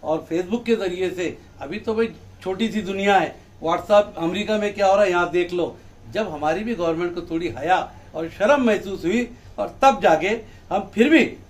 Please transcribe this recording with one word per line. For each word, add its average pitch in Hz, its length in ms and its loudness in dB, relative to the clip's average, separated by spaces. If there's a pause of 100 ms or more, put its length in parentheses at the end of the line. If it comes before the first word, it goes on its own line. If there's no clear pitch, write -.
और 156 280 -2
Facebook 185 340 -2
के 226 100 2
जरिए 185 340 -4
से, 175 280 -6 (220)
अभी 147 180 -10
तो 220 160 -4
भाई 226 140 0 (340)
छोटी 190 260 -2
सी 202 140 -4
दुनिया 196 360 2
है, 160 180 -2 (280)
WhatsApp 190 400 4 (140)
अमेरिका 202 400 -2
में 208 160 -2
क्या 202 120 2
हो 190 80 6
रहा 208 100 4
है 185 60 2
यहाँ 175 200 0
देख 175 220 0
लो। 160 240 -4 (360)
जब 208 160 -4
हमारी 160 360 -2
भी 233 100 -4
government 170 400 -2
को 180 60 -6
थोड़ी 165 280 -6
हया 160 460 0 (200)
और 160 140 -6
शर्म 262 340 2
महसूस 190 420 0
हुई 233 260 0 (280)
और - 240 -6
तब 269 200 6
जाके 170 260 4 (440)
हम 196 220 -2
फिर 233 140 4
भी 294 280 4 (140)